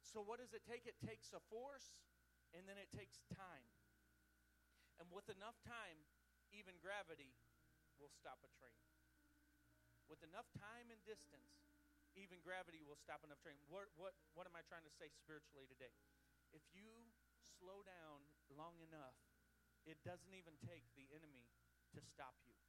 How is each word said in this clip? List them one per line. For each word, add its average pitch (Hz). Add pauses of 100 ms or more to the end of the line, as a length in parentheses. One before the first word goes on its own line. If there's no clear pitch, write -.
So 214
what 233
does 220
it -
take? 240
It -
takes 220
a 165 (100)
force, 262 (640)
and 185
then 196
it 185
takes 196
time. 165 (1300)
And 165
with 202
enough 208
time, 202 (480)
even 190
gravity 160 (640)
will 143
stop -
a 139
train. 123 (1300)
With 156
enough 185
time 233
and 226
distance, 147 (560)
even 185
gravity 175
will 147
stop 147
enough 147
train. 147
What, 196
what, 190 (160)
what 180
am 170
I 160
trying 165
to 147
say 156
spiritually 147
today? 127 (640)
If 151
you 202 (720)
slow 196
down 156 (240)
long 165
enough, 156 (720)
it 156
doesn't 180
even 170
take 160
the 135
enemy 143 (400)
to 147
stop 127
you. 117 (120)